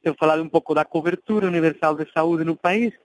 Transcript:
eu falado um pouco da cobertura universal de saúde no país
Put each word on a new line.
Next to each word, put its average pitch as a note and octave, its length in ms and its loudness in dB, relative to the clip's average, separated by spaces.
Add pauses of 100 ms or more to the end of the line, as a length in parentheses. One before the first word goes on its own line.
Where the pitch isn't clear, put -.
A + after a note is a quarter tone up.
eu D#3 120 -2
falado D#3 260 2
um D#3+ 80 -8
pouco D#3+ 240 0
da D3+ 120 2
cobertura F3+ 600 -2
universal D#3+ 480 0
de D3+ 160 -8
saúde E3 320 0
no E3 120 -2
país G#3 380 -2 (120)